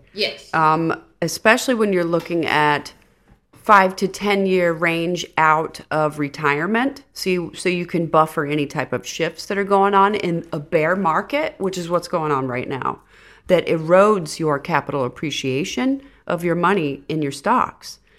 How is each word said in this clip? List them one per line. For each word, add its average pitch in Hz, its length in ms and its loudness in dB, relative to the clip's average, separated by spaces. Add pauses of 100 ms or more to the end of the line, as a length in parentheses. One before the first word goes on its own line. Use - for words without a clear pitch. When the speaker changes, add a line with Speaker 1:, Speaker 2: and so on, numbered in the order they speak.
(140)
Speaker 1:
Yes. - 400 -6
Speaker 2:
Um, 160 500 2 (180)
especially 233 540 2
when 214 160 2
you're 180 140 2
looking 170 400 -2
at 147 480 2 (600)
five 190 420 4
to 196 120 -2
ten 196 380 0
year 180 280 2
range 165 520 -2 (120)
out 156 520 2
of 151 300 0
retirement, 156 840 -2 (100)
so - 180 -6
you, 175 240 -2
so - 140 -4
you 175 180 -2
can 170 180 -2
buffer 156 400 2
any 147 220 -2
type 131 260 -6
of 123 140 -6
shifts - 400 -6
that 196 100 -4
are 202 60 0
going 196 320 2
on 196 180 4
in 170 380 -2
a 160 80 -6
bear 160 360 0
market, 202 640 -2
which 185 200 -4
is 170 120 -8
what's 170 180 -2
going 156 240 -2
on 135 160 -2
right 123 200 -4
now, - 320 -4 (480)
that - 200 2
erodes 170 720 2
your 151 200 0
capital 143 440 -2
appreciation 165 960 -4 (260)
of 170 160 -4
your 170 120 0
money 170 540 0
in 160 140 -2
your 139 80 -2
stocks. - 680 -4 (200)